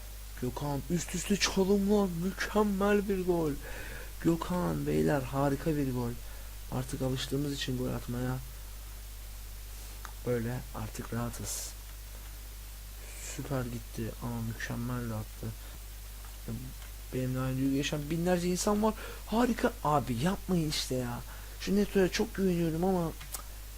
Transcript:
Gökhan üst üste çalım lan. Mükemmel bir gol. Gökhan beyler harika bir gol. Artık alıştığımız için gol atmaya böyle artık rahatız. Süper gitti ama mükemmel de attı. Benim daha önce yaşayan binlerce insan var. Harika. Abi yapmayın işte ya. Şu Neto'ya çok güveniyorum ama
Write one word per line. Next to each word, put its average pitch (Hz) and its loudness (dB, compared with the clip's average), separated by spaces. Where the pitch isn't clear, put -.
Gökhan 139 0
üst 175 0
üste 185 2
çalım 196 4
lan. 202 6
Mükemmel 202 2
bir 185 2
gol. 165 4
Gökhan 165 2
beyler 151 4
harika 139 2
bir 135 2
gol. 123 0
Artık 127 -2
alıştığımız 135 0
için 131 -2
gol 127 0
atmaya 123 -2
böyle 120 0
artık 110 -6
rahatız. 113 -4
Süper 135 -2
gitti 117 -4
ama 120 -2
mükemmel 120 -4
de 110 -2
attı. 107 -6
Benim 127 0
daha 131 0
önce 131 2
yaşayan 147 0
binlerce 175 4
insan 208 4
var. 220 6
Harika. 233 4
Abi 131 4
yapmayın 170 2
işte - 0
ya. 123 0
Şu 190 2
Neto'ya 196 6
çok - 0
güveniyorum 170 4
ama 180 4